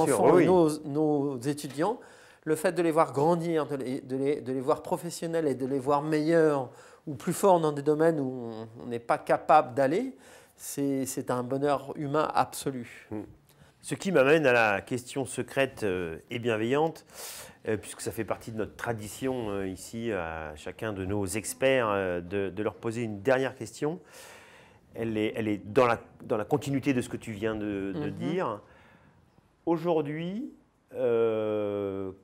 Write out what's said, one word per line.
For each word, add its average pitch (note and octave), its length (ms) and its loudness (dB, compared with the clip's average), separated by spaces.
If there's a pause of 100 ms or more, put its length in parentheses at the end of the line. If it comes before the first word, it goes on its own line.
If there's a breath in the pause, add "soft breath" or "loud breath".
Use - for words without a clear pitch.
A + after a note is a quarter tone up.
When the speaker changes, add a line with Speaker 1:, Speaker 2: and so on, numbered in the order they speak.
Speaker 1:
sûr, A#2 160 4
Speaker 2:
enfants C#3+ 140 8
Speaker 1:
oui, F3 80 8
Speaker 2:
et C3+ 60 6
Speaker 1:
oui. F#3 40 6
Speaker 2:
nos, D#3 260 4 (560)
nos - 40 -6
étudiants. D3 600 -2 (460 loud breath)
Le D#3 100 2
fait F#3 160 2
de E3+ 100 0
les E3 100 4
voir D3+ 200 4
grandir, D#3+ 560 2
de C#3+ 80 -6
les, B2+ 240 -4
de C3 160 -8
les, C#3 240 0
de B2+ 140 -6
les C3 80 -4
voir D3 200 0
professionnels E3 640 -4
et C3 100 2
de B2+ 100 -4
les C#3 140 -2
voir C#3+ 220 2
meilleurs D3+ 680 2 (360 loud breath)
ou D3 100 -8
plus E3+ 180 -4
forts F#3 260 6
dans D3+ 140 0
des C#3+ 80 -6
domaines D#3 400 4
où B2+ 320 -4
on, A2 140 -10 (160)
on - 40 -12
n'est A#2+ 120 -4
pas D3+ 180 0
capable D3+ 560 4
d'aller, E3 420 0 (400 loud breath)
c'est, C#3 500 -4
c'est B2+ 260 -6
un B2 120 0
bonheur C3+ 540 0
humain D3+ 360 0
absolu. - 800 -4
Speaker 1:
Hmm. G#2+ 120 -8 (580 soft breath)
Ce - 140 -8
qui G3 180 -2
m'amène D3 320 6
à B2 80 6
la G#2+ 280 4
question B2+ 440 -6
secrète, - 580 -2
euh, F2+ 340 -2 (120)
et A#2+ 100 -6
bienveillante, A#2+ 640 0 (640 loud breath)
euh, A2 100 0
puisque - 240 -12
ça A2 100 -6
fait A2 140 -6
partie A2 260 -8
de A2 60 -10
notre G2+ 200 -6
tradition, A#2 720 -6
euh, G2 180 -4
ici, A2+ 460 -8
à D#2+ 420 -6
chacun G#2+ 380 -8
de F#2+ 120 -6
nos G2+ 200 -2
experts, A#2+ 640 0
euh, F#2+ 320 0
de, F#2+ 280 -4
de F#2+ 140 -6
leur G#2 120 -2
poser A#2 280 -6
une G#2 180 -6
dernière C3 340 2
question. D3+ 440 -6 (960 loud breath)
Elle A2+ 220 -4
est, G#2+ 180 0
elle A2+ 120 -4
est G#2 120 0
dans G#2 260 4
la, A#2 140 4 (240)
dans A#2 120 -4
la G#2+ 100 -2
continuité C#3 480 0
de B2 80 0
ce A#2 80 -6
que A#2+ 80 -8
tu A2+ 140 -10
viens A2 240 -4
de, G2+ 400 -4
de G2+ 140 -6
Speaker 2:
Mhm. - 20 -8
Speaker 1:
dire. D#3+ 480 -4 (1040 soft breath)
Aujourd'hui, E3 840 -2 (440)
euh, G#2+ 1160 0 (120)